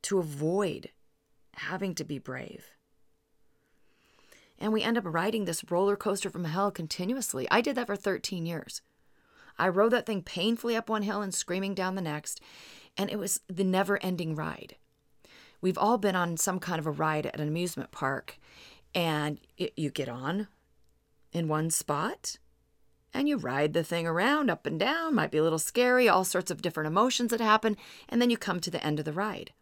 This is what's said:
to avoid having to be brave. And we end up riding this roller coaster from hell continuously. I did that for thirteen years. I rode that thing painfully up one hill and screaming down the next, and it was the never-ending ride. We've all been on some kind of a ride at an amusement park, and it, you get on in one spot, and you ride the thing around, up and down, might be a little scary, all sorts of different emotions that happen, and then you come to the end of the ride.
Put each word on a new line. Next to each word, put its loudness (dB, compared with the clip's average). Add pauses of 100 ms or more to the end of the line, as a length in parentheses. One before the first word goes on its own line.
to 0
avoid -2 (640)
having -4
to -6
be -6
brave. -12 (1900)
And 0
we 2
end 2
up 0
riding 0
this -4
roller 4
coaster -2
from -4
hell 0
continuously. -4
I 6
did 0
that -2
for -2
thirteen -4
years. -8 (760)
I 4
rode 6
that 2
thing -2
painfully 0
up -2
one 0
hill -2
and -6
screaming -2
down -2
the -2
next, -6 (560)
and 0
it -4
was -2
the -2
never-ending 2
ride. -8 (840)
We've 2
all 4
been 2
on 0
some 0
kind -4
of -4
a 0
ride 0
at -6
an 0
amusement -4
park, -4 (540)
and 0 (180)
it, -4
you -2
get -6
on -4 (840)
in -2
one 0
spot, -2 (760)
and 0
you 0
ride 0
the 2
thing -2
around, 2
up -2
and -2
down, 0
might 2
be 2
a 6
little 2
scary, 4
all 6
sorts 0
of -6
different -2
emotions 2
that 0
happen, 4 (320)
and 2
then 6
you 4
come -2
to -6
the -4
end 0
of -4
the -4
ride. -4 (100)